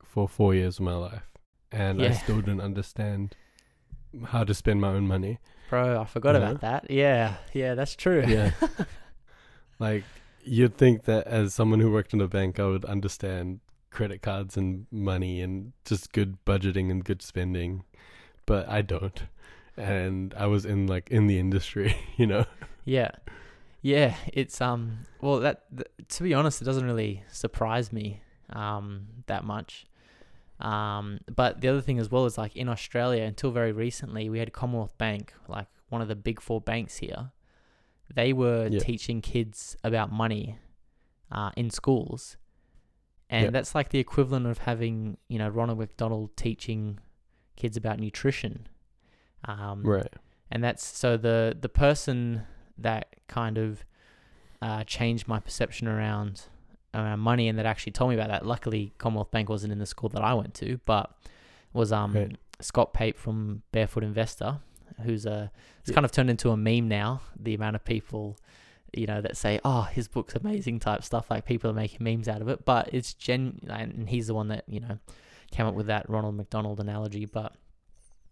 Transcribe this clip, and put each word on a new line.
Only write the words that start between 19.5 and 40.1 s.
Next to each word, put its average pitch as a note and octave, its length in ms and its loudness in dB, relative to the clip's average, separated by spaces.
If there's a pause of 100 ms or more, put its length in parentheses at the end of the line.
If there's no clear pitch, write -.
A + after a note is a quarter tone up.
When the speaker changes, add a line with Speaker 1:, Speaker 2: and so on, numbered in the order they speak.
Speaker 1:
And F#2+ 600 -2
I G#2 100 0
was G#2 200 4
in, G2 200 2
like, F#2 240 0
in A2 160 6
the G2 120 6
industry, G2 580 2 (100)
<laughs> - 100 -10
you A#2+ 100 6
know? G#2 180 4 (400)
Speaker 2:
Yeah. B2+ 260 2 (720)
Yeah, C#3 320 6 (180)
it's, - 280 -4
um, A#2+ 460 -2 (160)
well, C#3 180 2
that, B2+ 240 0 (100)
th-, - 140 -10 (200)
to - 140 -6
be F3 120 2
honest, C#3+ 260 4
it A#2+ 60 -4
doesn't C3 180 2
really G#2+ 480 -2
surprise A2+ 600 -2
me, G#2+ 300 -6 (280)
um, G2+ 560 -6 (200)
that G2+ 180 -4
much. G#2+ 420 -10 (720)
Um, G#2 600 -4 (140)
but B2 280 2
the B2+ 60 2
other C#3 120 2
thing B2+ 180 0
as A2 120 -2
well B2+ 160 4
is, A2+ 100 -2
like, G#2+ 180 -6
in B2+ 140 -4
Australia, A#2+ 540 -2
until A2 280 -4
very A#2 220 0
recently, A2 560 -4
we A2 120 -4
had A2+ 120 -6
Commonwealth A#2+ 460 -4
Bank, G#2 340 -4 (160)
like, G2+ 200 -8 (200)
one A#2 140 -4
of G#2+ 60 -4
the G#2+ 80 -4
big G#2+ 260 -4
four A2+ 180 -2
banks A2+ 380 -4
here. - 320 -8 (840)
They C3 200 4
were A#2+ 360 2
Speaker 1:
Yeah. G#2 100 4
Speaker 2:
teaching A2+ 420 -2
kids - 600 -4
about A2 300 0